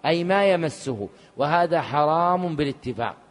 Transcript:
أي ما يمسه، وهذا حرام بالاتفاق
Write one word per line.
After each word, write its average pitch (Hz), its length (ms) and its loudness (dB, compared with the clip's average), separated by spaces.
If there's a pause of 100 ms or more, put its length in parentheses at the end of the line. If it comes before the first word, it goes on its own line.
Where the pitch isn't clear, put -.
أي 170 180 0
ما 196 220 2
يمسه، 139 640 0 (280)
وهذا 165 440 2
حرام 165 720 0
بالاتفاق 123 600 -4 (160)